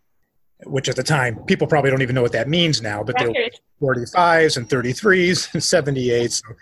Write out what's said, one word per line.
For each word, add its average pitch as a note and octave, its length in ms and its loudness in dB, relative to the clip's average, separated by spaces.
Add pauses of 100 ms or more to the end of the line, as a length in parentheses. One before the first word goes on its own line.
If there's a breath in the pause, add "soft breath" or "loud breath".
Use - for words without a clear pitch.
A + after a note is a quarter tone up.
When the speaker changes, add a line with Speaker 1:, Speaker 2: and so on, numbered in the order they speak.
(680)
Speaker 1:
which C3+ 220 -6
at B2+ 80 -4
the C3 60 -4
time, B2+ 420 -2
people F3 220 0
probably C#3 240 2
don't C3+ 120 0
even B2+ 120 -2
know B2+ 80 2
what A#2+ 100 0
that A#2 160 -2
means D#3 340 0
now, G#2 220 -6
but G#2 140 -4
there A#2+ 100 0
were A2+ 60 -4
Speaker 2:
Records. - 260 -6 (180)
Speaker 1:
forty-fives D#3 760 2
and A#2 120 -6
thirty-threes F3 840 0
and D#3+ 100 -4
seventy-eights, B2 800 0 (200 loud breath)